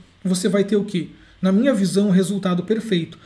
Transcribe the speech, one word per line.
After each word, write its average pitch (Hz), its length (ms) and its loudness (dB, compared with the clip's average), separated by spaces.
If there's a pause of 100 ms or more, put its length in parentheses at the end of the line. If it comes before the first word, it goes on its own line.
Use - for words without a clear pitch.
(240)
você 185 240 0
vai 196 160 2
ter 214 100 -2
o 196 100 2
quê? 160 260 -6 (300)
Na 190 120 2
minha 254 200 4
visão, 196 360 0
o 190 40 2
resultado 180 520 0
perfeito. 190 600 -4